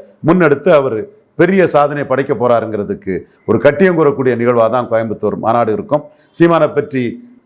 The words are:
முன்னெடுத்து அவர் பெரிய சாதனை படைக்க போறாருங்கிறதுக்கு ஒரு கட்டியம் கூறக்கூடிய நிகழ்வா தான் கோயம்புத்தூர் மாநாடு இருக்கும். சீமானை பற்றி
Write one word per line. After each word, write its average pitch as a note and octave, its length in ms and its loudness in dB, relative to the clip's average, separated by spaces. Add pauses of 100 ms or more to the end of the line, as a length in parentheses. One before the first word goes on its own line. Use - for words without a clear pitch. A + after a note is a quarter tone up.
(260)
முன்னெடுத்து D#3 440 2
அவர் C3 360 0 (300)
பெரிய F3 300 2
சாதனை D3 380 0
படைக்க C#3 300 -2
போறாருங்கிறதுக்கு G#2 840 -2 (260)
ஒரு - 120 2
கட்டியம் E3+ 400 2
கூறக்கூடிய C3+ 380 0
நிகழ்வா A#2 340 2
தான் A#2+ 200 -2
கோயம்புத்தூர் G#2+ 460 -4
மாநாடு A2 360 0
இருக்கும். B2 320 -4 (340)
சீமானை E3 360 2
பற்றி B2+ 560 -6 (160)